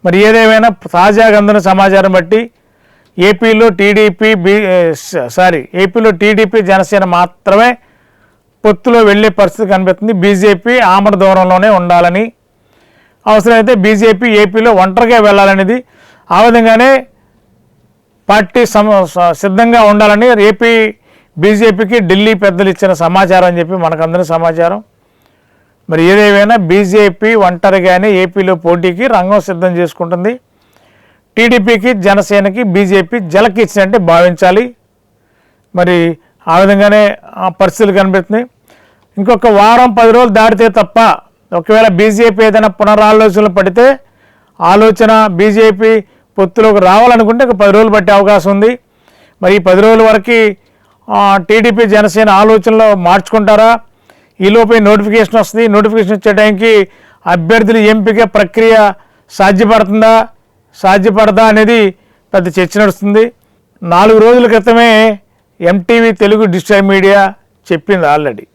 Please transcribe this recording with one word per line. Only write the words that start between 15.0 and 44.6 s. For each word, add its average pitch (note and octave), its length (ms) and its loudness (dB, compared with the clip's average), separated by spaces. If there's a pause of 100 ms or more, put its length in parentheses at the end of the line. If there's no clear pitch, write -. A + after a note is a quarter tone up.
వెళ్ళాలనేది, G3+ 680 0 (460)
ఆ F3+ 120 2
విధంగానే A#3 640 2 (1200)
పార్టీ G#3+ 380 0
సమ-, G#3 380 0
స-, F3 280 -2
సిద్ధంగా A3+ 500 0
ఉండాలని G#3 600 2
ఏపీ A3 520 0 (440)
బీజేపీకి G#3 640 0
ఢిల్లీ G3+ 340 -2
పెద్దలు F#3+ 340 -2
ఇచ్చిన F#3+ 240 -2
సమాచారం F3+ 520 0
అని F3 140 -2
చెప్పి E3+ 140 -4
మనకు E3 300 -4
అందిన E3 200 -2
సమాచారం. E3 600 -4 (1080)
మరి D#3+ 120 -2
ఏదేమైనా G#3 540 2
బీజేపీ G3+ 800 0
ఒంటరిగానే F#3 760 0
ఏపీలో F#3 440 -2
పోటీకి F3 520 -4
రంగం G3+ 340 0
సిద్ధం F3+ 360 -6
చేసుకుంటుంది. F3 640 -6 (960)
టీడీపీకి, A#3 560 0
జనసేనకి G3+ 680 -2
బీజేపీ G3 560 -2
జలకిచ్చినట్టే G3 800 -2
భావించాలి. F3+ 760 0 (1000)
మరి E3+ 420 -2 (300)
ఆ E3 100 0
విధంగానే G3+ 580 2 (200)
ఆ F#3+ 120 -6
పరిస్థితులు F#3+ 500 -2
కనిపిస్తున్నాయి. G3 480 -2 (720)
ఇంకొక G#3+ 280 -2
వారం A3+ 480 2
పది A3+ 180 2
రోజులు A#3+ 160 2
దాటితే A3 400 0
తప్ప, G#3+ 500 0 (360)
ఒకవేళ A3 340 0
బీజేపీ G#3+ 560 0
ఏదైనా G#3+ 240 0
పునరాలోచనలు G#3+ 800 0
పడితే, G3+ 500 0 (640)